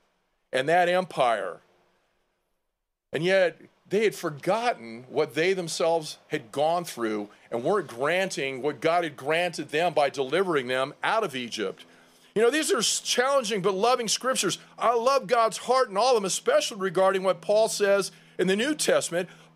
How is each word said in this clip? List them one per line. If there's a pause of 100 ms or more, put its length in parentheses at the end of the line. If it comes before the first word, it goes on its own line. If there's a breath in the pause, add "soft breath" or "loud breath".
(540)
and
that
empire. (1500)
And
yet, (300)
they
had
forgotten
what
they
themselves (100)
had
gone
through (240 loud breath)
and
weren't
granting
what
God
had
granted
them
by
delivering
them (100)
out
of
Egypt. (520 soft breath)
You
know,
these
are
s-,
challenging
but
loving
scriptures. (180 loud breath)
I
love
God's
heart
in
all
of
them,
especially
regarding
what
Paul
says (260 loud breath)
in
the
New
Testament. (280 loud breath)